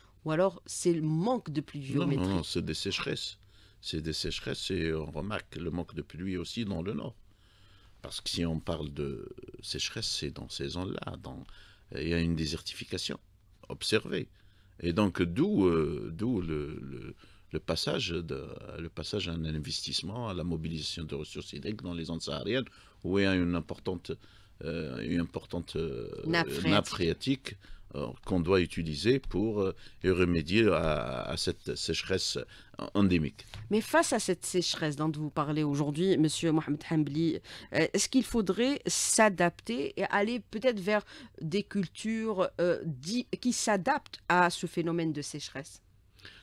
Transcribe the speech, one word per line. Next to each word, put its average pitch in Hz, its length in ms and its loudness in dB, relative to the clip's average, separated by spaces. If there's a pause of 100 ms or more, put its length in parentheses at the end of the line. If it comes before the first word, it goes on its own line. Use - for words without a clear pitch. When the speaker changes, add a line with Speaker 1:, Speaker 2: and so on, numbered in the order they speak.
(240)
Speaker 1:
Ou 156 80 -2
alors 180 340 4
c'est - 280 2
le 160 80 0
manque 165 480 2
de 147 100 -2
Speaker 2:
Non, 139 60 -2
Speaker 1:
pluviométrie ? 135 600 0
Speaker 2:
non, 95 120 2
non, 80 60 2
c'est 85 200 -2
des 82 100 -2
sécheresses. - 640 -4 (440)
C'est - 200 -4
des 78 120 -2
sécheresses - 580 -4
et 82 220 2
on 78 180 -2
remarque 95 460 -6
le 85 120 -4
manque 82 260 -4
de 73 60 -4
pluie 92 360 -6
aussi 87 260 -6
dans 98 180 -2
le 98 120 -4
nord. - 220 -6 (840)
Parce - 200 -10
que - 80 -6
si 85 160 0
on 80 140 0
parle 80 340 -6
de 69 360 -6 (320)
sécheresse, - 460 -6
c'est - 240 -4
dans 69 160 -10
ces - 220 -6
zones-là. - 520 -6
Dans... - 220 -12 (500)
Il 71 140 -4
y 85 60 2
a 85 60 4
une 82 160 4
désertification - 840 -4 (480)
observée. - 600 -2 (520)
Et 85 140 0
donc, 95 280 4
d'où, 101 440 4
euh, 78 480 2
d'où 104 260 0
le, 78 420 -4
le, 65 340 -12 (360)
le 80 80 -4
passage 104 500 -2
de, 78 360 -4 (340)
le 82 100 -8
passage 92 380 -4
à 85 60 -4
un 82 100 -4
investissement, 80 840 -4
à 95 40 -6
la 87 100 -4
mobilisation 82 600 -4
de 76 120 -6
ressources - 380 -10
hydriques 101 280 -8
dans 87 120 -8
les 82 120 -6
zones 82 160 -6
sahariennes, 110 440 -2 (380)
où 95 160 2
il 101 40 4
y - 20 4
a 95 100 4
une 87 200 4
importante, - 560 -4 (520)
euh, 78 380 -4
une 82 200 0
importante, - 540 -6
euh, 65 340 -4 (160)
Speaker 1:
Nappe 165 220 2
Speaker 2:
nappe - 380 2
Speaker 1:
phréatique. - 20 -8
Speaker 2:
phréatique, 98 680 0 (380)
euh, 71 120 -2 (180)
qu'on 92 160 2
doit 90 180 6
utiliser 82 580 2
pour, 104 440 0
euh, 95 120 0 (300)
remédier 90 640 6
à, 76 540 2
à - 160 -4
cette - 380 -2
sécheresse - 640 -2 (560)
endémique. 90 520 4 (260)
Speaker 1:
Mais 214 80 4
face 320 320 4
à 240 80 4
cette 185 260 -2
sécheresse 160 520 0
dont 156 120 0
vous 151 200 -2
parlez 151 340 0
aujourd'hui, 147 540 2
Monsieur 156 340 4
Mohamed 151 400 2
Hambli, 156 480 2 (340)
euh, 156 200 4
est-ce - 160 2
qu'il 262 160 4
faudrait 233 640 2
s'adapter 208 1080 4
et 190 120 0
aller 214 320 2
peut-être 214 400 0
vers 208 240 2 (360)
des 160 220 0
cultures, 214 840 -2 (100)
euh, 175 240 4
di-, 160 420 -4 (140)
qui 247 140 2
s'adaptent 226 720 0
à 175 220 6
ce - 180 -2
phénomène 165 460 0
de 143 80 -4
sécheresse ? - 600 -10 (600)